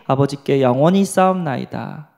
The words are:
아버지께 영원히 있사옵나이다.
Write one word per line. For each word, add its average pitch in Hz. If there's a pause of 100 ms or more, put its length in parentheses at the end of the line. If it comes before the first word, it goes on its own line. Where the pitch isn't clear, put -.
아버지께 139
영원히 139
있사옵나이다. 165